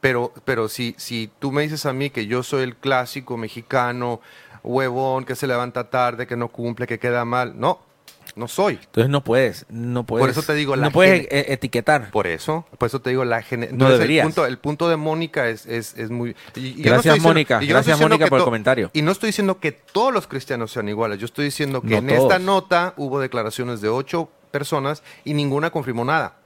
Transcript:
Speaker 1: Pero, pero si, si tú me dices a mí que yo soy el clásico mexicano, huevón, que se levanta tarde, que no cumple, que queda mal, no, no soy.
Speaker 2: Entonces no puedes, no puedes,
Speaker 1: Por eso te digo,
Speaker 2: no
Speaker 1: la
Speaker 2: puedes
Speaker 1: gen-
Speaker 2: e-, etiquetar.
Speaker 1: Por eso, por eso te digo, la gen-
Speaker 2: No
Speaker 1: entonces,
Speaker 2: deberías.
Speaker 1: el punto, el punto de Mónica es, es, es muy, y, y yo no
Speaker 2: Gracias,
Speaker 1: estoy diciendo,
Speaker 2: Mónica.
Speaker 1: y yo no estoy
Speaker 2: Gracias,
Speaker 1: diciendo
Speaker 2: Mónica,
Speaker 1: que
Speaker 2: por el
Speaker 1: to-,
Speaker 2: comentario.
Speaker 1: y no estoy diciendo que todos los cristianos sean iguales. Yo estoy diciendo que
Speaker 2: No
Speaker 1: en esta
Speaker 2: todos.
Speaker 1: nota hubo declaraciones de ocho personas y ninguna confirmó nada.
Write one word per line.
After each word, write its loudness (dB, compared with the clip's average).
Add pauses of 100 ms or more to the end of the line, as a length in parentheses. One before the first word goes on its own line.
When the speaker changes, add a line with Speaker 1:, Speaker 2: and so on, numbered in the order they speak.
Speaker 1:
Pero, 0 (100)
pero -2
si, -6
si -8
tú -4
me 0
dices -4
a -2
mí -4
que -6
yo -2
soy -2
el -8
clásico -4
mexicano, -4 (420)
huevón, -2
que -8
se -6
levanta -4
tarde, -2
que -6
no -4
cumple, -6
que -6
queda 0
mal, -2
no, 0 (560)
no -10
soy. 0
Speaker 2:
Entonces 2
no 2
puedes, 0
no -6
puedes, 0
Speaker 1:
Por 4
eso -2
te -2
digo, 0
Speaker 2:
no 0
Speaker 1:
la 2
Speaker 2:
puedes 6
Speaker 1:
gen- -10
Speaker 2:
e-, 0
etiquetar. -2
Speaker 1:
Por 0
eso, -4 (120)
por 0
eso -4
te -4
digo, 0
la 0
gen- -6
Speaker 2:
No -6
Speaker 1:
entonces, 6
Speaker 2:
deberías. 4
Speaker 1:
el -2
punto, 0
el -4
punto -2
de 2
Mónica -2
es, -6
es, -8
es -8
muy, -6 (200)
y, -10
y -8
yo -14
no -10
Speaker 2:
Gracias, -
Speaker 1:
estoy 4
diciendo, 6
Speaker 2:
Mónica. 4
Speaker 1:
y -2
yo 2
no 8
estoy 2
Speaker 2:
Gracias, 4
Speaker 1:
diciendo 6
Speaker 2:
Mónica, 4
Speaker 1:
que 4
Speaker 2:
por 4
el 6
Speaker 1:
to-, 4
Speaker 2:
comentario. 2
Speaker 1:
y 0
no 2
estoy -2
diciendo 0
que -2
todos -2
los -2
cristianos -6
sean -4
iguales. -2
Yo -8
estoy -4
diciendo -2
que -2
Speaker 2:
No 4
Speaker 1:
en -4
esta 6
Speaker 2:
todos. 4
Speaker 1:
nota 2
hubo -4
declaraciones -4
de -2
ocho -2 (240)
personas -4 (220)
y -4
ninguna 0
confirmó -4
nada. -2 (100)